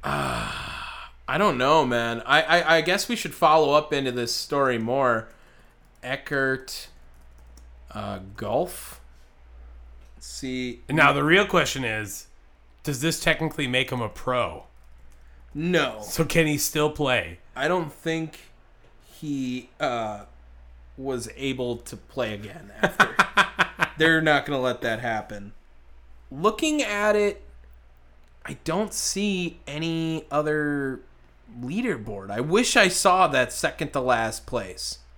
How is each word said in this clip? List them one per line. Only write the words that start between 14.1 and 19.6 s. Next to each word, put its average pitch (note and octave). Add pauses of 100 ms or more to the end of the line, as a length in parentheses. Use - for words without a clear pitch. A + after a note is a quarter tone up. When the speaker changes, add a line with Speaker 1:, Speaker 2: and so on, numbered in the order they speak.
Speaker 1:
No. D3
Speaker 2:
So -
can D#3+
he D3
still D3+
play? B2 (160)
Speaker 1:
I C3+
don't E3+
think D#3+ (800)
he, C3 (100)